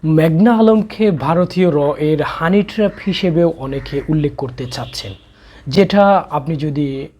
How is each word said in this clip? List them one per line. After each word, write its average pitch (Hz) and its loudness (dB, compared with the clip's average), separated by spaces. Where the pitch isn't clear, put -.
মেঘনা 160 4
আলমকে 220 2
ভারতীয় 170 0
র 147 0
এর 151 0
হানি 170 0
ট্র্যাপ 208 -2
হিসেবেও 170 0
অনেকে 135 -6
উল্লেখ 151 0
করতে 131 -8
চাচ্ছেন, 117 -12
যেটা 196 4
আপনি 151 -4
যদি 139 -4